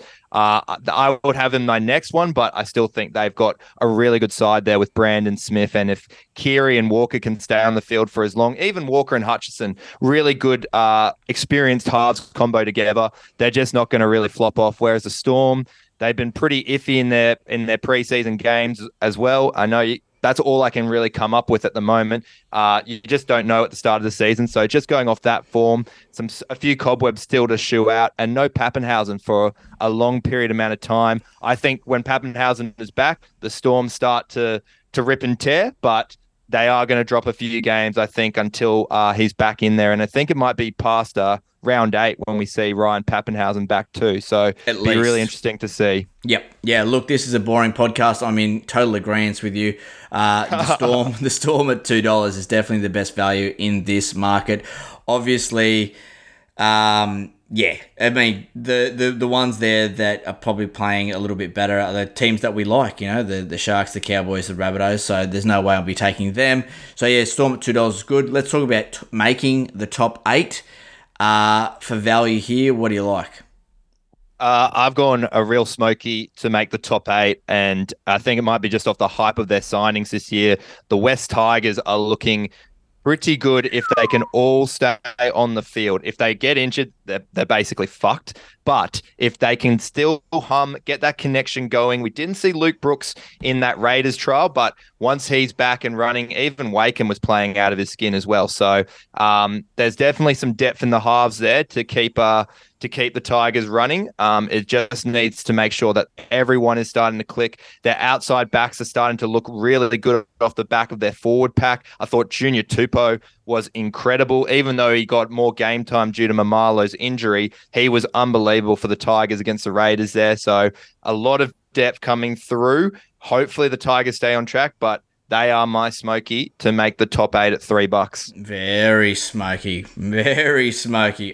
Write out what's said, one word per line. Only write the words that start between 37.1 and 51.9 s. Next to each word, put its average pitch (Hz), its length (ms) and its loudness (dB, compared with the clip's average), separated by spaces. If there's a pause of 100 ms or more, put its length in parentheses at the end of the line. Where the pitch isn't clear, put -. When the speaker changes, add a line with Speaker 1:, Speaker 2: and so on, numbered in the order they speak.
Speaker 1:
a 117 80 -2
few 117 280 -6
games, 110 360 0
I 110 80 2
think, 110 320 -2
until, 110 540 0
uh, 104 220 2
he's 107 200 0
back 110 300 -2
in 107 140 4
there. 104 140 4
And 104 120 0
I - 20 -2
think 143 240 -2
it 151 80 0
might 123 180 0
be 113 140 -4
past, 113 480 -2
uh, 101 220 0 (240)
round 117 300 2
eight 110 320 0
when 107 120 -4
we 104 80 -4
see 104 280 -2
Ryan 104 300 0
Pappenhausen 104 640 -4
back 98 260 -2
too. 101 260 0
So 104 280 0
Speaker 2:
At 98 180 -2
Speaker 1:
it'll 104 180 -4
be 113 120 2
really 117 240 2
Speaker 2:
least. - 20 0
Speaker 1:
interesting 110 380 -6
to 113 80 -8
see. 98 400 0 (160)
Speaker 2:
Yep. 117 400 -2
Yeah, 113 200 2
look, 127 240 0
this 135 200 0
is 123 80 -2
a 110 40 2
boring 113 340 2
podcast. 117 520 0
I'm 107 140 0
in 107 220 0
total 117 340 0
agreeance 107 480 -4
with 101 120 -6
you. 104 220 -2 (340)
Uh, 104 360 0
the 165 160 -2
Speaker 1:
<laughs> 147 120 0
Speaker 2:
Storm, 123 460 0
the 135 80 -2
Storm 143 400 0
at 120 160 -2
two 113 160 2